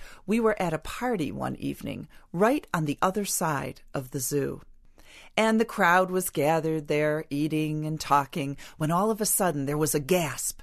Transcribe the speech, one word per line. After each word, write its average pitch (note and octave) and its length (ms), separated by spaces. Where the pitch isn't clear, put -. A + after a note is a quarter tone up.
we A3+ 160
were A3 200
at F3 120
a A#2+ 40
party F#3+ 540
one C3 240
evening, - 540
right A3 400
on E3+ 100
the C#3+ 180
other F#3+ 240
side C#3 560
of C3 180
the C#3+ 80
zoo. C#3 420
And A3 220
the A3+ 60
crowd F#3 460
was F#3 180
gathered D#3 580
there, D3+ 420
eating D#3 560
and D#3 140
talking, C#3+ 560
when D#3 140
all G3 200
of G#3+ 80
a G#3+ 60
sudden D3+ 400
there C#3+ 120
was D3+ 180
a D3 40
gasp, D3+ 640